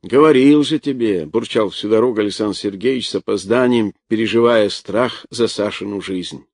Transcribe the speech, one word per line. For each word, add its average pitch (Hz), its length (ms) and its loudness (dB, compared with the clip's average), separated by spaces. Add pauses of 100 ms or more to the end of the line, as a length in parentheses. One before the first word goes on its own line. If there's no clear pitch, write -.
«Говорил 139 600 6
же 147 140 -2
тебе», — 110 480 -2
бурчал 110 440 -2
всю - 180 -10
дорогу 110 320 2
Александр 104 360 -2
Сергеевич 107 520 -4
с - 60 -10
опозданием, 107 800 0 (140)
переживая 113 600 2
страх 113 600 -4
за 113 180 0
Сашину 101 520 -6
жизнь. 87 540 -10